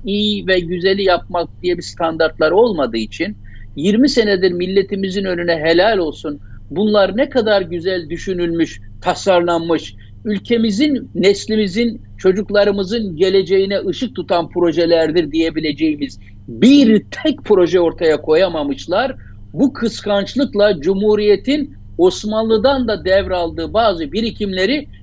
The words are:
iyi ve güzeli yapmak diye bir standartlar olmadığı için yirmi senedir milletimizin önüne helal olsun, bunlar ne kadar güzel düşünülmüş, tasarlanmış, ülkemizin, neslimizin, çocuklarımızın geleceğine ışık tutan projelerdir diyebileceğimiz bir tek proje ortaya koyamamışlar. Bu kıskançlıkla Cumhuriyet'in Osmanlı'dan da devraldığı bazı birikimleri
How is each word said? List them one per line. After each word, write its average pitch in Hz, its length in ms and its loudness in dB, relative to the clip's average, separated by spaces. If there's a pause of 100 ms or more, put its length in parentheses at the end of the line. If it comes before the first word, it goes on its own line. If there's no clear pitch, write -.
iyi 202 420 -2
ve 185 120 2
güzeli 185 440 -2
yapmak 175 460 0 (140)
diye 175 140 -2
bir 175 40 -10
standartlar 160 680 -2
olmadığı 170 460 2
için 160 400 -6 (380)
yirmi 208 340 2
senedir 196 420 2
milletimizin 190 720 -2
önüne 175 320 -2
helal 170 420 4
olsun, 151 420 -4 (320)
bunlar 196 460 2
ne 294 120 0
kadar 214 320 2
güzel 175 480 -4
düşünülmüş, 170 720 -4 (200)
tasarlanmış, 170 920 0 (300)
ülkemizin, 226 880 0
neslimizin, 208 880 0 (160)
çocuklarımızın 202 1000 0
geleceğine 190 680 2
ışık 202 280 -6
tutan 170 340 -2
projelerdir 165 840 0
diyebileceğimiz 151 880 -2 (280)
bir 220 560 6 (200)
tek 311 200 -2
proje 180 360 4
ortaya 160 420 2
koyamamışlar. 165 920 0 (380)
Bu 247 200 0
kıskançlıkla 208 1080 0
Cumhuriyet'in 208 960 0 (200)
Osmanlı'dan 220 880 2
da 196 180 -4
devraldığı 175 680 -2
bazı 180 380 0
birikimleri 208 760 -2 (160)